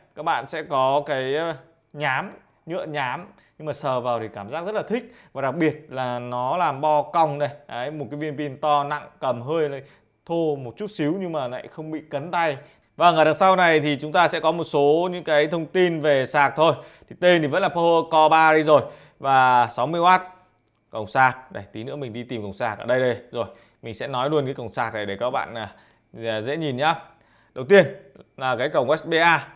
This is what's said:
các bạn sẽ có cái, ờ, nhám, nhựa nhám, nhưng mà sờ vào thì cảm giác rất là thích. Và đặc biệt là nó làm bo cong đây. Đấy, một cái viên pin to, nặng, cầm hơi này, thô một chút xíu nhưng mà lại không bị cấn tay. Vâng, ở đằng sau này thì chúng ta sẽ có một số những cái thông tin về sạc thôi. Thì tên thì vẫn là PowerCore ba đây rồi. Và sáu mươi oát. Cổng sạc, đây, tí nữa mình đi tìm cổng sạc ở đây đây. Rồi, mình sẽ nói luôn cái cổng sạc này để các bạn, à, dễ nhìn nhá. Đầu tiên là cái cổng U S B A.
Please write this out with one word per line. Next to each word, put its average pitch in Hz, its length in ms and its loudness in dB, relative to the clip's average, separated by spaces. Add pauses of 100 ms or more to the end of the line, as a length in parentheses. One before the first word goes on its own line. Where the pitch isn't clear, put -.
(160)
các 151 100 -14
bạn 139 200 -2
sẽ 156 180 -8
có 139 420 0
cái, 135 300 -4
ờ, 160 200 -4 (380)
nhám, 147 400 -4 (320)
nhựa 170 200 -8
nhám, 147 420 -6 (300)
nhưng 156 80 -14
mà 151 80 -6
sờ 131 280 -4
vào 120 180 -2
thì 110 140 -8
cảm 101 160 -14
giác 160 160 -8
rất 214 100 -8
là 196 60 -2
thích. - 340 -8 (180)
Và 135 80 -8
đặc 135 140 -2
biệt 156 200 0 (140)
là 127 300 -6
nó 123 380 -4
làm 147 240 -2
bo 151 200 2
cong 147 380 0
đây. 143 100 -2 (180)
Đấy, 127 240 -8
một 151 200 -10
cái 147 80 -10
viên 151 180 -8
pin 147 240 -8
to, 147 220 2
nặng, 143 240 -8 (120)
cầm 120 220 -4
hơi 151 280 -2
này, 139 120 -10 (440)
thô 165 300 -2
một 127 220 -12
chút 208 140 -10
xíu 160 280 -2
nhưng 180 120 -6
mà 143 160 -6
lại 123 240 -12
không 156 200 -12
bị 156 180 -8
cấn 143 220 -8
tay. 165 260 -2 (400)
Vâng, 170 180 6
ở 160 80 6
đằng 156 120 4
sau 190 200 6
này 170 240 4
thì 147 220 0
chúng 151 100 -10
ta 175 160 4
sẽ 165 120 -2
có 160 120 2
một 170 120 -4
số 156 480 2
những 175 120 -8
cái 147 240 4
thông 165 180 -4
tin 170 360 0
về 139 240 2
sạc 143 300 2
thôi. 156 180 4 (360)
Thì - 100 -16
tên 175 220 6
thì 151 60 -2
vẫn 160 140 0
là 185 80 0
PowerCore 165 600 2
ba 160 220 6
đây 156 120 4
rồi. 147 180 8 (380)
Và 127 520 4
sáu 123 160 -2
mươi 170 140 -2
oát. 185 200 6 (680)
Cổng 107 180 -10
sạc, 131 440 2
đây, 101 200 -12
tí 110 120 -12
nữa 135 120 -10
mình 131 180 -10
đi 120 100 -8
tìm 120 180 -8
cổng 98 120 -10
sạc 110 260 -6
ở - 60 -12
đây 127 140 0
đây. 127 180 0 (140)
Rồi, 117 140 -4 (360)
mình 117 120 -12
sẽ 123 140 -10
nói 131 220 -4
luôn 151 160 0
cái 135 80 -6
cổng 120 180 -10
sạc 113 220 -4
này 104 120 -6
để 98 140 -8
các 120 100 -4
bạn, 117 260 -6
à, 107 140 -10 (720)
dễ 135 160 -6
nhìn 147 200 -6
nhá. 156 180 0 (600)
Đầu 135 100 -10
tiên 185 200 6 (520)
là 131 180 -2
cái 127 140 -4
cổng 135 200 -2
U 156 60 4
S - 120 -10
B 165 60 -4
A. 165 420 2